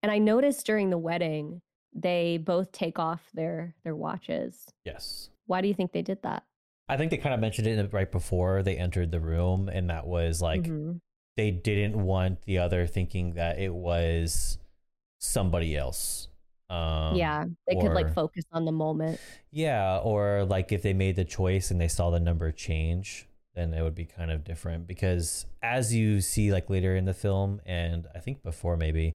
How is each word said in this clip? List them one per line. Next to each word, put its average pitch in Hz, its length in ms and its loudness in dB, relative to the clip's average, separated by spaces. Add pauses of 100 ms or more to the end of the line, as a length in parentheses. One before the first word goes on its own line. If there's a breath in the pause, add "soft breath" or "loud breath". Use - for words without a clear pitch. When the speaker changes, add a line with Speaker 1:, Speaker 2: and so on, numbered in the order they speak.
Speaker 1:
And 208 80 2
I 214 80 2
noticed 247 460 4
during 208 240 2
the 175 80 2
wedding, 165 640 -2 (320)
they 170 440 0
both 180 340 0
take - 280 -4
off 165 340 -4
their, 165 500 -6
their 160 120 -6
watches. - 720 -6 (180)
Speaker 2:
Yes. - 440 -12 (180)
Speaker 1:
Why 185 140 0
do 196 60 2
you 202 60 2
think 180 200 -2
they 170 80 -2
did 190 220 -6
that? - 220 -6 (440)
Speaker 2:
I 139 80 0
think 160 140 0
they 165 60 0
kinda 135 200 0
mentioned 110 300 0
it 107 260 0
right 98 180 0
before 92 520 2
they 95 140 0
entered 87 340 0
the 85 80 0
room, 90 480 2
and 90 220 -2
that 80 180 -4
was, 85 340 0
like, 117 320 0
Speaker 1:
Mm-hmm. 156 240 -4 (400)
Speaker 2:
they 107 140 2
didn't 104 520 2
want 92 400 2
the 92 160 2
other 87 280 2
thinking 90 480 -2
that 85 240 -2
it 95 140 -2
was 85 840 0 (600)
somebody 85 580 0
else. - 520 -4 (400)
Um, 80 420 0
Speaker 1:
Yeah, 156 340 0 (220)
they 185 80 2
could, 202 180 4
like, 160 160 2
Speaker 2:
or - 0 -
Speaker 1:
focus 160 420 -2
on 165 140 -2
the 160 60 0
moment. 156 500 -2 (300 loud breath)
Speaker 2:
Yeah, 120 480 0
or, 101 460 2
like, 95 260 0
if 98 120 0
they 101 100 2
made 95 220 2
the 92 100 2
choice 92 460 2
and 87 80 2
they 85 80 4
saw 87 220 2
the 85 100 4
number 82 320 2
change, 82 760 -4 (260)
then 85 200 -2
it 82 80 -2
would 80 140 -2
be 85 100 -8
kind 82 240 -8
of 80 140 -2
different. 82 440 -8
Because 87 580 0 (160)
as 117 340 0
you 107 260 4
see, 101 300 2
like, 92 180 0
later 92 260 2
in 92 100 2
the 95 80 0
film, 98 520 0
and 85 480 -4
I 90 60 -10
think - 240 -10
before 87 320 -2
maybe 80 400 2